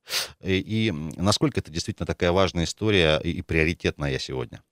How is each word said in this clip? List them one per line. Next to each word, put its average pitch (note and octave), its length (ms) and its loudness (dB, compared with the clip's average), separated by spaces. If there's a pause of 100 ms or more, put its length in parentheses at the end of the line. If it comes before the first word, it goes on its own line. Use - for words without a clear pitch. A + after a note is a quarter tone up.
(400)
э, F#2+ 140 -2
и, A2 360 0
м, D#2 260 -6
насколько - 460 2
это - 100 -8
действительно E2+ 340 -6
такая F2 260 0
важная F2 340 2
история F2 580 2
и, E2+ 80 -4
и C#2+ 100 -6
приоритетная D#2 800 -2
сегодня. B1+ 420 -8 (100)